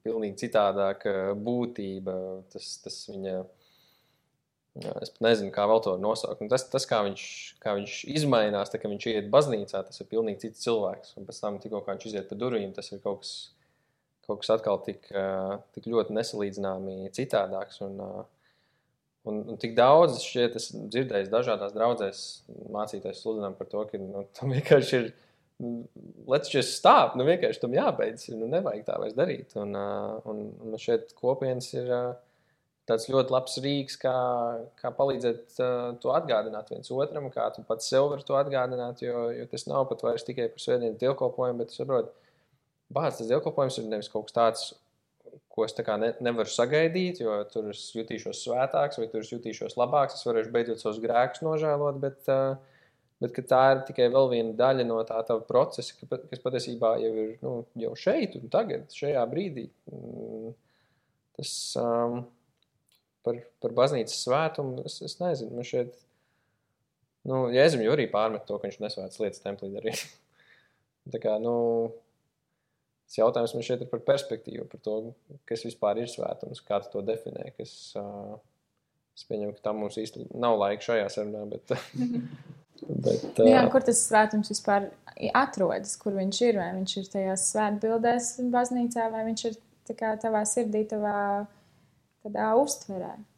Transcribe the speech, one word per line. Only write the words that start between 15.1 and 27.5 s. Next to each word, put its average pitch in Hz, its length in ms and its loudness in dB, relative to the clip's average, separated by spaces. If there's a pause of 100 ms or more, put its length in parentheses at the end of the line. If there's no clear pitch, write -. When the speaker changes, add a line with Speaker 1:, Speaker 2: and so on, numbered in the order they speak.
Speaker 1:
ā, 95 480 -2 (140)
tik - 180 -10
ļoti 107 280 0
nesalīdzināmi 98 1000 -4
citādāks. 101 680 -2
Un, 98 180 -10
ā, 98 240 -10 (1000)
un, 107 160 -4 (120)
un 101 60 -10
tik 117 180 -2
daudz, 135 440 8
šķiet, 120 360 0
es - 140 -8
dzirdēju 107 600 -2
dažādās 107 440 0
draudzēs 110 460 0 (500)
mācītājs 104 500 -6
sludinām 104 360 -4
par 95 120 -10
to, 104 200 -2
ka, 101 100 -8
nu, 98 240 -8 (140)
tam 131 160 -2
vienkārši 135 440 6
ir, 117 140 -2 (500)
nu, 117 220 -6 (460)
let's 143 220 2
just - 260 2
stop, 185 400 8
nu, 127 100 4
vienkārši 165 340 2